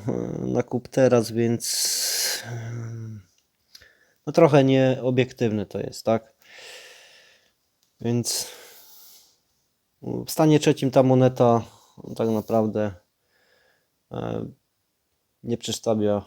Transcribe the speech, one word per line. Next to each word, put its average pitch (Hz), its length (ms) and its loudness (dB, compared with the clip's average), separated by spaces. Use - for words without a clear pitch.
e, 123 40 -2
na 123 160 -2
kup - 240 -8
teraz, 120 440 2
więc, - 1120 -4
e, 117 260 -12
no 147 80 -6
trochę 151 300 8
nieobiektywne 127 1040 2
to - 140 -8
jest, - 260 -10
tak? 113 280 -2
Więc 120 460 -4
w 123 300 -8
stanie 156 280 4
trzecim 143 320 0
ta 135 120 6
moneta 127 640 4
tak 113 140 -2
naprawdę, 107 640 -2
e, - 340 -8
nie 117 140 -4
przedstawia 104 680 -2